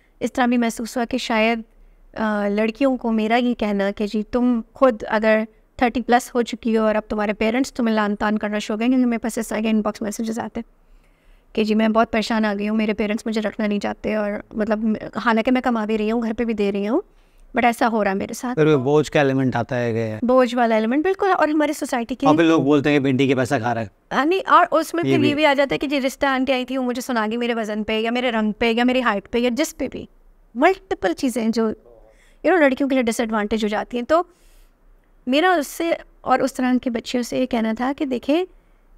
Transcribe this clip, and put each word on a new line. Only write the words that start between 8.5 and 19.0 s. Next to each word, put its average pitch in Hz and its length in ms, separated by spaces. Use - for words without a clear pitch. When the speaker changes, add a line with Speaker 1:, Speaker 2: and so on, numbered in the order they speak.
Speaker 1:
शुरू 208 180
हो - 20
गए, 233 100
क्योंकि 254 160
मेरे 233 140
पास 220 200
इस 220 120
तरह 220 120
के 220 60
इनबॉक्स 214 340
मैसेजेस 220 360
आते - 220
हैं - 40
कि 220 100
जी, 214 100
मैं 220 180
बहुत 226 180
परेशान 220 340
आ 208 100
गई 202 120
हूँ, 214 120
मेरे 214 140
पेरेंट्स 208 340
मुझे 220 140
रखना 208 260
नहीं 208 140
चाहते, 214 360
और 208 280
मतलब, 214 440
हालांकि 226 340
मैं 254 120
कमा 233 240
भी 220 100
रही 214 120
हूँ, 233 140
घर 220 100
पे 233 120
भी 233 100
दे 202 160
रही 202 140
हूँ, 262 180
but 233 80
ऐसा 240 220
हो 220 160
रहा 196 100
है 196 60
मेरे 220 160
साथ। 247 200
Speaker 2:
फिर 156 120
वो 156 120
बोझ 147 300